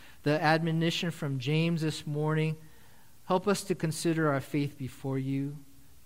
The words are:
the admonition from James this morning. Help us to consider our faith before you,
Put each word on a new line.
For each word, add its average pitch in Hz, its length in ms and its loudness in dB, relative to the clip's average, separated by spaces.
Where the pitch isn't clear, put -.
the 147 200 2
admonition 165 680 2
from 143 300 -4
James 156 420 2
this 156 240 -2
morning. 156 500 0
Help 185 220 2
us 196 160 2
to 190 100 -2
consider 160 580 2
our 139 100 2
faith 143 360 -2
before 135 400 -6
you, 139 400 -2